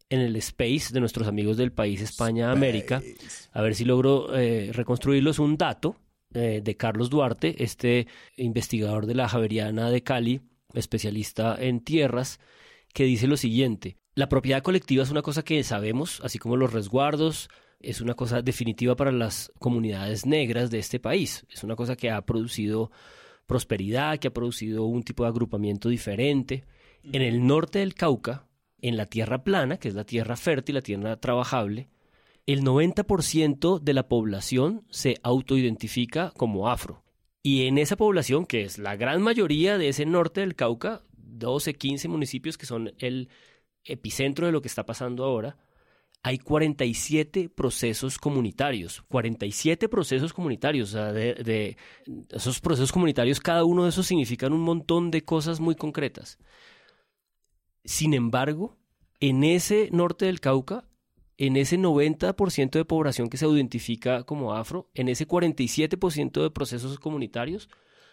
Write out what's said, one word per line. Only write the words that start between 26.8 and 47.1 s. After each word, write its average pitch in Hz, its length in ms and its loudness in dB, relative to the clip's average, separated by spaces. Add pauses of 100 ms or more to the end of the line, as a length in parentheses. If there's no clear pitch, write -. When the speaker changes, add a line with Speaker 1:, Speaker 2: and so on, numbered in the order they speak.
Speaker 1:
En 139 200 -2
el 120 220 2
norte 151 340 4
del 196 160 -2
Cauca, 131 520 0 (340)
en 120 160 0
la 107 100 -2
tierra 113 360 -2
plana, 151 340 0
que - 100 -8
es 98 80 -4
la 107 100 -6
tierra 113 300 -2
fértil, 143 400 -2
la 131 60 0
tierra 104 380 -4
trabajable, 120 720 -2 (560)
el 139 180 0
noventa 156 400 4
por 190 200 0
ciento 156 560 2
de 147 140 0
la 131 140 2
población 127 840 0
se - 320 0
autoidentifica 123 1160 0
como 107 320 0
afro". - 340 -6 (400)
Y 135 240 4
en 135 100 4
esa 151 200 2
población, 175 480 2
que 117 160 -2
es 98 160 -8
la 101 180 -6
gran 131 260 0
mayoría 202 560 2
de 160 120 2
ese 139 160 -2
norte 170 360 2
del 190 140 -4
Cauca, 120 480 -2 (140)
doce, 117 560 -4
quince 139 340 -4
municipios 160 500 -4
que - 80 -18
son 113 320 -6
el 127 320 -6 (540)
epicentro 135 640 -4
de 175 60 2
lo 151 100 0
que 131 60 -10
está 110 180 -6
pasando 123 400 -6
ahora, 127 320 -2 (680)
hay 131 160 -2
cuarenta 147 460 2
y 117 80 0
siete 156 560 0